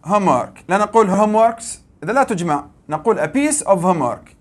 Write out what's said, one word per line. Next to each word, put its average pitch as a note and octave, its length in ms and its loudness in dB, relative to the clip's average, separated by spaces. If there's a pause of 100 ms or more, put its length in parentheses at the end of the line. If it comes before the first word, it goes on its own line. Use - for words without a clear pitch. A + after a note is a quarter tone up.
homework. E3+ 640 0
لا F#3 80 2
نقول G#3 320 2
homeworks G#3+ 560 2 (380)
إذا F#3 100 -6
لا C4+ 100 2
تجمع، F3 420 -2 (240)
نقول D#3 300 -2
a D#3 80 0
piece C#4+ 360 -2
of F#3+ 160 2
homework. D#3 600 -2